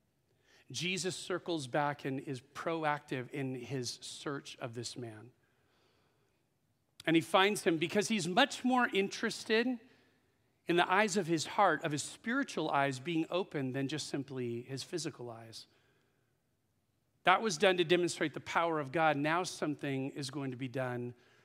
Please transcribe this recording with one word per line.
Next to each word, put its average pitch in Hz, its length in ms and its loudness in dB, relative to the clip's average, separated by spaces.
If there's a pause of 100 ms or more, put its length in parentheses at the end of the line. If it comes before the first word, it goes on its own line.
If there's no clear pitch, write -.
(720)
Jesus 170 420 -2
circles 165 540 -4
back 143 360 0
and 135 140 -2
is 131 220 -6
proactive 147 880 -4
in 135 240 -4
his 123 460 -6
search - 580 -10
of 117 160 -8
this 117 220 -8
man. 113 340 -12 (1800)
And 160 80 6
he 165 80 6
finds 190 400 4
him 165 160 2
because 180 300 0
he's 202 180 0
much 233 380 2
more 247 240 4
interested 226 880 0 (880)
in 170 80 2
the 175 180 4
eyes 196 240 4
of 170 120 0
his 165 180 2
heart, 180 380 4
of 151 80 -2
his 143 100 -4
spiritual 226 680 -4
eyes 139 300 2
being 160 320 0
open 165 420 -2
than 139 140 -2
just 147 220 -6
simply 127 540 -6
his 135 200 -10
physical 143 480 -8
eyes. 113 360 -16 (1600)
That 190 200 6
was 202 140 0
done 185 200 6
to 180 80 4
demonstrate 170 500 2
the 151 60 -6
power 170 400 0
of 135 100 -6
God. 156 260 4
Now 156 280 0
something 139 680 -4
is 135 200 -8
going 139 200 -6
to 123 60 -8
be 131 120 -6
done 123 460 -4 (300)